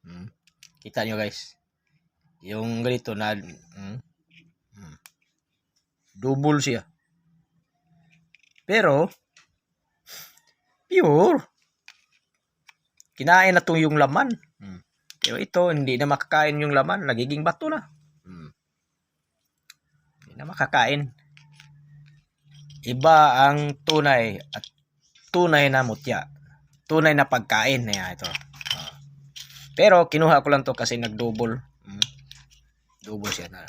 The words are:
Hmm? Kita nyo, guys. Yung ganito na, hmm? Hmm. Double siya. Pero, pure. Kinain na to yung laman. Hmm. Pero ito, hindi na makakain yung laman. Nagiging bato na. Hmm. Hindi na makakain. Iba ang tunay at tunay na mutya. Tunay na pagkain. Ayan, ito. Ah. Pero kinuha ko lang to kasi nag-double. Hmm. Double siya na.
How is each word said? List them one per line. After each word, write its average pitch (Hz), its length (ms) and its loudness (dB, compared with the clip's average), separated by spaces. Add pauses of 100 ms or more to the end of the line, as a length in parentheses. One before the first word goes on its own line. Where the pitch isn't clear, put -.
Hmm? 87 240 -20 (560)
Kita 110 160 -8
nyo, 110 160 -6
guys. - 400 -10 (880)
Yung 113 400 -6
ganito 123 320 -4
na, 107 160 -4
hmm? 98 680 -16 (760)
Hmm. 170 180 -20 (1160)
Double 139 480 -2
siya. 120 240 -4 (1800)
Pero, 180 400 2 (1800)
pure. 233 560 4 (1800)
Kinain 180 400 6
na 170 80 2
to 165 160 0
yung 151 160 2
laman. 151 320 2 (320)
Hmm. 95 240 -18 (400)
Pero 113 160 -4
ito, 180 320 -2
hindi 131 240 -4
na 143 80 -2
makakain 147 560 -2
yung 147 120 -4
laman. 151 360 -2
Nagiging 135 320 -4
bato 170 240 -6
na. 311 240 -8 (320)
Hmm. 82 320 -20 (1700)
Hindi - 160 -20
na 139 80 -16
makakain. 139 640 -2 (1800)
Iba 139 640 6
ang 147 320 -4
tunay 135 560 0
at - 240 -16 (720)
tunay 151 400 4
na 131 80 4
mutya. 113 480 -6 (560)
Tunay 156 320 2
na 139 80 2
pagkain. 123 640 -2
Ayan, 92 240 -8
ito. 92 160 -12 (480)
Ah. - 160 -16 (800)
Pero 180 320 6
kinuha 156 400 2
ko - 80 -4
lang 135 80 2
to 131 160 -6
kasi 117 240 -6
nag-double. 113 560 -6 (240)
Hmm. 101 240 -6 (960)
Double 104 320 -10
siya 87 160 -12
na. 90 200 -20